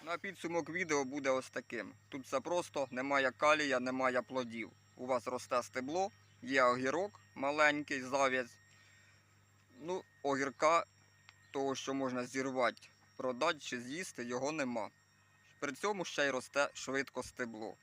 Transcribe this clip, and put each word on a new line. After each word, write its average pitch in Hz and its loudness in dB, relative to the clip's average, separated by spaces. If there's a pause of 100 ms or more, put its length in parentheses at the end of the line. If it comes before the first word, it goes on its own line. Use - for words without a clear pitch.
На 165 -6
підсумок 165 -4
відео 156 0
буде 135 -2
ось 131 0
таким. 110 -8 (140)
Тут 135 -10
все 131 -2
просто, 156 -2
немає 135 2
калія, 147 4
немає 127 2
плодів. 117 -6 (260)
У 127 -10
вас 127 0
росте 123 0
стебло, 156 -4 (320)
є 131 4
огірок, 131 2 (140)
маленький 147 2
зав'язь. 131 0 (1300)
Ну, 180 -6 (180)
огірка, 139 4 (680)
того, 135 0
що 135 -4
можна 127 -2
зірвати, 127 0 (280)
продати 131 0
чи 127 -8
з'їсти, 131 -8
його 123 -2
нема. 123 -2 (680)
При 139 -4
цьому 202 -2
ще - 0
й 139 2
росте 127 0
швидко 131 -4
стебло. 113 -8